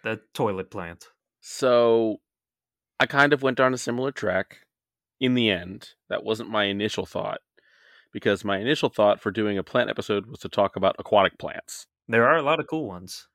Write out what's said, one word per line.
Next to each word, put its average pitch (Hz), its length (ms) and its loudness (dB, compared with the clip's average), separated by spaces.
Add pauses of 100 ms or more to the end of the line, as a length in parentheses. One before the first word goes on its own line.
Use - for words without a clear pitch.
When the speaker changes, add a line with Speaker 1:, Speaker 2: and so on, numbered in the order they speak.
Speaker 1:
the 110 160 -6 (140)
toilet 98 360 -2
plant. 85 360 -12 (340)
Speaker 2:
So, 117 760 2 (840)
I 135 80 4
kind 143 260 4
of 131 100 0
went 127 160 0
down 131 160 4
a 123 40 -6
similar 127 340 -4
track 98 480 -4 (600)
in 127 140 2
the 117 160 4
end. 90 400 -6 (180)
That - 160 -4
wasn't 110 260 -4
my 107 140 0
initial 101 420 -4
thought, - 340 -8 (720)
because 104 320 -2
my 98 140 -2
initial 131 300 -2
thought 104 320 2
for 107 100 -4
doing 104 280 -2
a 92 40 -4
plant 113 280 -2
episode 104 360 -4
was 98 140 -18
to - 80 -12
talk - 280 0
about 95 220 0
aquatic - 400 2
plants. - 480 -14 (220)
Speaker 1:
There 113 180 4
are 156 100 6
a 156 60 0
lot 151 180 0
of 143 80 -6
cool 156 180 -4
ones. 92 480 -14